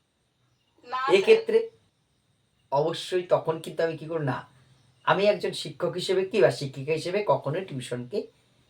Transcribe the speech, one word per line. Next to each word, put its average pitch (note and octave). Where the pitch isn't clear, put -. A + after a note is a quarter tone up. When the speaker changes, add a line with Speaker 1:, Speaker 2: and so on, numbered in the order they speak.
Speaker 1:
না, C4
Speaker 2:
এক্ষেত্রে A3
অবশ্যই E3+
তখন D#3+
কিন্তু -
আমি E3
কি D#3
করব D#3+
না, -
আমি F3+
একজন G3+
শিক্ষক -
হিসেবে F#3+
কি G#3+
বা D3
শিক্ষিকা C#3
হিসেবে E3+
কখনোই D3
টিউশনকে, B2